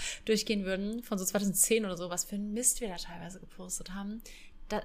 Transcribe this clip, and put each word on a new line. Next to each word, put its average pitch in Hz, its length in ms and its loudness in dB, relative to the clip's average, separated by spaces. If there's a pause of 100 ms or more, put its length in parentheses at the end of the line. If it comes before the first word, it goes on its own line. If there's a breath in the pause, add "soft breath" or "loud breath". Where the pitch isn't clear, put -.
<laughs> - 200 -6
durchgehen 208 400 4
würden, 202 380 0
von 208 140 -2
so 185 60 0
zweitausendzehn 208 640 4
oder 185 100 -2
so, 175 140 -6
was 175 160 0
für 208 100 -8
ein 208 160 -2
Mist 240 300 4
wir 220 80 -2
da 180 80 -4
teilweise 175 420 -8
gepostet 180 540 -8
haben, 202 280 -4 (480 loud breath)
da, 214 160 2